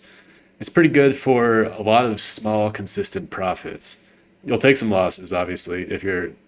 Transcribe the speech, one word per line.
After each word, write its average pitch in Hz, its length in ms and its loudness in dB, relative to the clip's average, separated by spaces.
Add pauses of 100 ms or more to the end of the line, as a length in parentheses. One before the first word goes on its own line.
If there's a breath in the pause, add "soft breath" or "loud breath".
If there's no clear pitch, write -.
(600 loud breath)
It's - 80 -6
pretty 165 200 4
good 139 260 4
for 117 480 2
a - 180 -6
lot 110 240 4
of 107 160 -4
small, 107 500 2
consistent 98 580 -6
profits. - 760 -8 (400 soft breath)
You'll 120 120 0
take 135 200 4
some 113 120 0
losses, 92 440 0
obviously. 90 500 -4
If - 200 -8
you're 90 280 -4 (160)